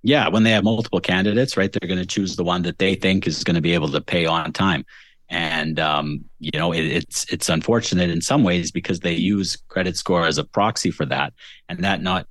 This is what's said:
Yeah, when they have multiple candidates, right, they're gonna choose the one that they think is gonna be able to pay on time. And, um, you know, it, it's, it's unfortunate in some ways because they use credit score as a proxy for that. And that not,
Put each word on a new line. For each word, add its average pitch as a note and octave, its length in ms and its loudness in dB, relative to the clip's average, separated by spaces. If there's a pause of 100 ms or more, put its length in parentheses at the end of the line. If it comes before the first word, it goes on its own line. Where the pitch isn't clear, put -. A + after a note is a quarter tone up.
Yeah, C3+ 220 4
when G#2+ 160 4
they A2+ 80 6
have G2+ 140 4
multiple A2+ 340 0
candidates, G#2 560 2
right, G2 160 2
they're F#2+ 160 -4
gonna F#2 180 -2
choose F#2 300 -2
the F2+ 80 -2
one F2 200 0
that F2 140 -4
they F#2+ 180 2
think F#2+ 300 0
is - 200 -2
gonna E2+ 160 2
be E2+ 120 2
able D#2+ 160 0
to D2 120 -2
pay E2+ 240 0
on D#2+ 260 0
time. F#2+ 320 0 (460)
And, D#2+ 500 -2
um, D2 460 0 (140)
you D2 200 -8
know, E2+ 140 0
it, D#2+ 120 -2
it's, - 460 -4
it's - 180 -4
unfortunate F2+ 640 2
in E2 100 -2
some C#3 220 2
ways F2 280 2
because F2 280 -4
they F2 140 -2
use F#2+ 420 0 (120)
credit F2+ 300 -2
score E2+ 300 2
as G#2+ 100 0
a D2+ 60 -2
proxy G#2 480 0
for D#2 160 -4
that. C#2 260 -2 (360)
And F2 140 -6
that G2 200 0
not, F#2 280 -2